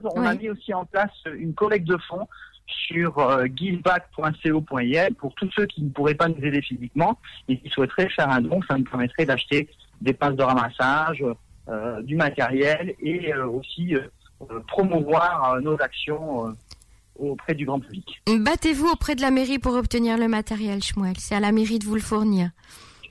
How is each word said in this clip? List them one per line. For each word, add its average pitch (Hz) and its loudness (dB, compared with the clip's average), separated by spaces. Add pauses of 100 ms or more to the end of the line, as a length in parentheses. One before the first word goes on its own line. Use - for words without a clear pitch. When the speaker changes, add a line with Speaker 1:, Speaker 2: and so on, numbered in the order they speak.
(160)
Speaker 1:
On 240 0
a 240 2
Speaker 2:
Oui. 190 -2
Speaker 1:
mis 220 -4
aussi 208 -6
en 180 -2
place 202 0 (260)
une 160 -4
collecte 202 2
de 175 4 (100)
fonds 185 -8 (400)
sur, 170 -2
euh, 131 4
guilbac 175 0
point 156 -2 (120)
C 160 4
O 156 4
point 135 -2
I 123 2
L 190 4
pour - -8
tous 190 -4
ceux 202 2
qui 170 -8
ne 143 -2
pourraient 147 2
pas 170 2
nous 156 -2
aider 143 2
physiquement 143 -2 (280)
et 131 0
qui 151 -14
souhaiteraient 165 0
faire 151 0
un 127 4
don. 170 0
Ça 139 0
nous 131 2
permettrait 123 -2
d'acheter 135 0 (320)
des 131 2
pinces 139 0
de 135 2
ramassage, 131 2 (460)
euh, 110 -6
du 139 -4
matériel 143 0
et, 160 -2
euh, 135 -2
aussi, 139 -4
euh, 131 2 (500)
euh, 113 -8
promouvoir, 160 2
euh, 127 0
nos 151 0
actions, 143 -4
euh, 110 -8 (680)
auprès 143 -4
du 143 -4
grand 139 -2
public. - -14
Speaker 2:
Battez-vous 277 2
auprès 302 0
de 247 -4
la 269 2
mairie 262 2
pour 247 0
obtenir 233 0
le 233 2
matériel, 214 -2
Shmuel. 185 -2
C'est - -4
à 202 2
la 208 4
mairie 220 2
de 202 -4
vous 214 -2
le 220 0
fournir. 208 2 (600)